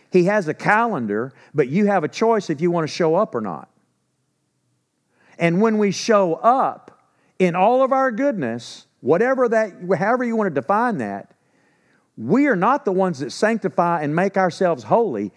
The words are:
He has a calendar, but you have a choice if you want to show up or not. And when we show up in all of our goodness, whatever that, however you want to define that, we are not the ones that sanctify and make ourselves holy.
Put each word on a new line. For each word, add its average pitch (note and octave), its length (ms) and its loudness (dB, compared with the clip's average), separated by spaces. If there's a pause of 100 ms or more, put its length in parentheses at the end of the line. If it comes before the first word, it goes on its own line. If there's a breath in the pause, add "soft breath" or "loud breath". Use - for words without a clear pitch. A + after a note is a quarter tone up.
(100)
He F3+ 140 2
has G3 240 0
a D3 60 -4
calendar, D3 800 -2 (220 soft breath)
but C#3+ 140 0
you G3 180 2
have G3 180 0
a D3 40 -4
choice A3 420 0
if C#3+ 100 -6
you F3 100 0
want E3+ 160 -2
to - 80 -10
show D#3+ 200 0
up F3+ 200 -2
or A#2+ 60 -4
not. F2 300 -8 (1700 soft breath)
And E3+ 220 2
when A3 180 2
we G#3 120 2
show G3 440 2
up A3+ 680 0 (360)
in F3+ 160 2
all A#3 280 4
of C4 100 2
our C4 200 2
goodness, G3 760 -4 (140)
whatever A#3+ 480 2
that, A3 240 0 (260)
however A#3+ 260 0
you A3+ 120 -2
want G3 180 -2
to C3+ 60 -2
define G#3+ 380 0
that, G2+ 360 -8 (840)
we G3+ 280 0
are B3 100 2
not A#3+ 280 0
the G3 80 0
ones F3+ 280 -2
that B2 120 -8
sanctify F3+ 680 0
and D3 120 -2
make F#3+ 220 0
ourselves F3 460 0
holy. B2 540 0